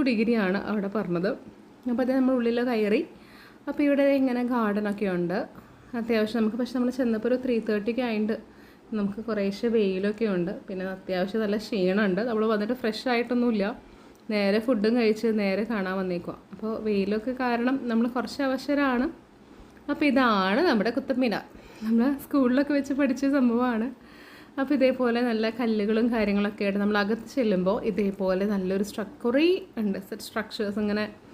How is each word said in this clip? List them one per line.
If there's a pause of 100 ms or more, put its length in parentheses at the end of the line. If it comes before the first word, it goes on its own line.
ഡിഗ്രിയാണ് (100)
അവിടെ
പറഞ്ഞത്. (600)
അപ്പോൾ
അത്
നമ്മൾ
ഉള്ളിൽ (100)
കയറി. (640)
അപ്പോൾ
ഇവിടെ (140)
ഇങ്ങനെ (100)
ഗാർഡനൊക്കെ
ഉണ്ട് (640)
അത്യാവശ്യം
നമുക്ക്.
പക്ഷെ
നമ്മൾ (100)
ചെന്നപ്പോൾ
ഒരു
ത്രീ (100)
തേർട്ടി
ഒക്കെ
ആയിട്ടുണ്ട്. (600)
നമുക്ക്
കുറേശ്ശെ
വെയിലൊക്കെ (100)
ഉണ്ട്. (140)
പിന്നെ (120)
അത്യാവശ്യം
നല്ല (100)
ക്ഷീണമുണ്ട്.
നമ്മൾ (100)
വന്നിട്ട്
ഫ്രഷ്
ആയിട്ടൊന്നുമില്ല. (640)
നേരെ
ഫുഡും
കഴിച്ച് (140)
നേരെ
കാണാൻ
വന്നേക്കുവാ. (160)
അപ്പോൾ (140)
വെയിലൊക്കെ (120)
കാരണം (140)
നമ്മൾ (100)
കുറച്ച്
അവശരാണ്. (840)
അപ്പോൾ
ഇതാണ്
നമ്മുടെ
കുത്തബ്
മിനാർ. (400)
നമ്മൾ (160)
സ്കൂളിലൊക്കെ
വെച്ച്
പഠിച്ച (120)
സംഭവമാണ്. (760)
അപ്പോൾ
ഇതേപോലെ
നല്ല
കല്ലുകളും
കാര്യങ്ങളൊക്കെ
ആയിട്ട്
നമ്മൾ
അകത്ത്
ചെല്ലുമ്പോൾ (140)
ഇതേപോലെ
നല്ലൊരു
സ്ട്ര-, (100)
കുറേ (360)
ഉണ്ട് (100)
സെറ്റ്
സ്ട്രക്ചേഴ്സ്.
ഇങ്ങനെ (300)